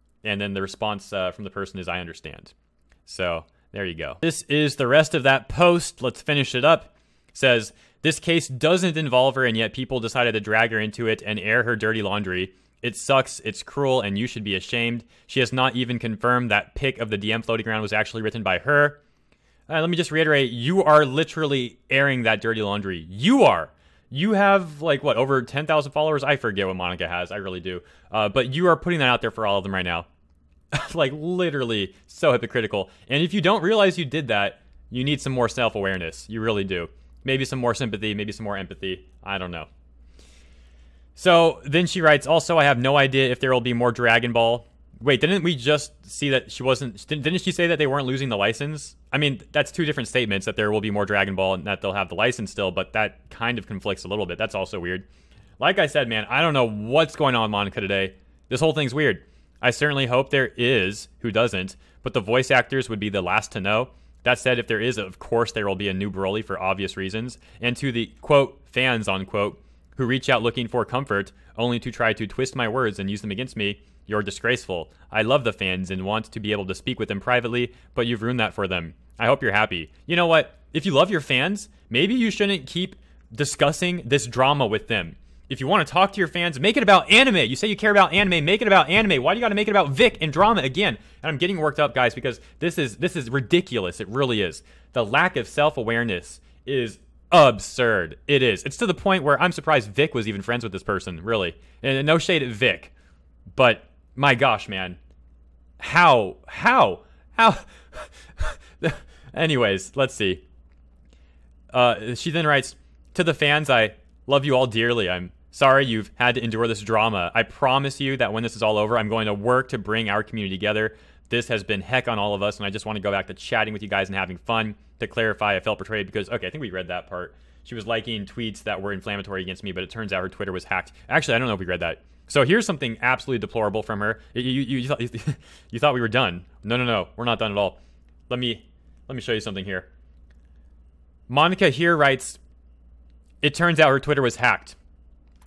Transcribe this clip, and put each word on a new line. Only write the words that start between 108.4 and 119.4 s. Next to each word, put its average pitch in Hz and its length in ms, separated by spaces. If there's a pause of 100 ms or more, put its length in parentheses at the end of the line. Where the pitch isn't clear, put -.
<laughs> - 540
Anyways, 123 600
let's 135 200
see. 95 300 (1300)
Uh, 123 420
she 165 160
then 160 160
writes, 139 280 (400)
"To 180 80
the 160 120
fans, 147 360
I 110 240 (320)
love 139 180
you 135 120
all 127 100
dearly. 113 420
I'm 90 220 (200)
sorry 139 360
you've 110 300
had 123 180
to 123 80
endure 113 240
this 107 140
drama. 107 540
I 113 100
promise 135 560
you 135 160
that 110 160
when 113 100
this 113 140
is 107 60
all 107 160
over, 110 200
I'm 107 100
going 110 180
to 104 80
work 123 340